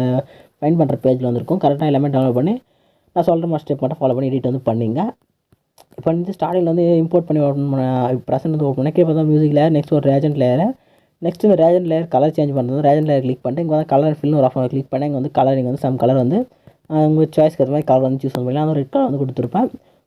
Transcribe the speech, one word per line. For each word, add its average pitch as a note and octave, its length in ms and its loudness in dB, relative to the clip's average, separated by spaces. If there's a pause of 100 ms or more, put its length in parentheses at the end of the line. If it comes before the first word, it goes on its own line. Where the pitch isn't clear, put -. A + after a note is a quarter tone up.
(580)
ஃபைண்ட் D#3+ 220 0
பண்ணுற C3+ 240 0
பேஜில் B2+ 240 0
வந்து A#2+ 120 -2
இருக்கும். E3 240 -4
கரெக்டாக D3 280 0
எல்லாமே C#3 220 0
டவுன்லோட் C3 240 0
பண்ணி F3 160 0 (640)
நான் E3+ 120 0
சொல்கிற E3+ 240 0
மாதிரி D#3 120 -4
ஸ்டெப் C#3 200 -4
மட்டும் C#3 160 -4
ஃபாலோ C3 160 0
பண்ணி C3+ 140 -2
எடிட் C3 200 -2
வந்து B2+ 200 -4
பண்ணிங்க. A2+ 300 -2 (1000)
இப்போ - 140 -2
வந்து F3 240 -4
ஸ்டார்டிங்கில் E3+ 360 0
வந்து E3+ 140 2 (160)
இம்போர்ட் E3 260 0
பண்ணி D3+ 200 2
ஓப்பன் C#3+ 260 -2
பண்ண C3 100 0 (460)
ப்ரெசென்ட் C3 260 -2
வந்து D3+ 120 -2
ஓப்பன் C3 120 -4
பண்ண D3 160 -2
கீழே F3 140 4
பார்த்தா D#3 200 0
மியூசிக் D3+ 280 2
லேயர், D#3+ 180 2
நெக்ஸ்ட் D3 220 0
ஒரு C#3+ 140 0
ரீஜெண்ட் C#3+ 320 0
லேயர், B2+ 200 2 (580)
நெக்ஸ்ட் E3+ 260 -2
இந்த F#3+ 140 6
ரீஜெண்ட் F3 300 4
லேயர் E3 240 -2
கலர் D3+ 220 2
சேஞ்ச் C#3+ 200 0
பண்ணுறது, B2+ 300 -2
ரீஜெண்ட் D3+ 240 2
லேயர் C3+ 140 0
கிளிக் B2+ 180 -6
பண்ணிட்டு C#3 220 -4
இங்கே D#3 100 0
வந்து D#3 180 -2
கலர் D3+ 240 2
ஃபில்னு D3 220 0
ஒரு B2+ 80 4
ஆப்ஷனை B2+ 260 -4
கிளிக் C3+ 200 -6
பண்ணி C#3+ 160 -2
இங்கே C3+ 100 -4
வந்து C#3 180 -6
கலர், C3+ 220 2
இங்கே B2 120 -2
வந்து C#3+ 140 -6
சம் C3 160 -2
கலர் C3 220 2
வந்து, E3+ 160 0 (500)
ஆ, D#3 180 2
உங்க D#3 160 4 (100)
சாய்ஸ்க்கு D#3 280 2
ஏற்ற C3 120 0
மாதிரி D3 160 -2
கலர் C3 160 4
வந்து C3+ 160 -2
சூஸ் C3+ 120 -6
பண்ணிக்கலாம். C3 300 -4
நான் D#3 80 -2
ஒரு D3 80 -2
ரெட் C3+ 140 -6
கலர் C#4 140 0
வந்து C#3 120 -4
கொடுத்துருப்பேன். C3 480 -2 (380)